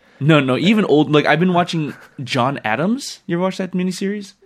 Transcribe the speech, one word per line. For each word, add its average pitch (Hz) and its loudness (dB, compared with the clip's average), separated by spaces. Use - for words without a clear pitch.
No, 147 4
no, 131 0
even 208 2
old, 147 2
like, 147 4
I've 151 4
been 185 2
watching 170 -2
John 127 -2
Adams. 165 -2
You 170 -2
ever 175 -2
watch 185 -2
that 185 -6
miniseries? 190 -4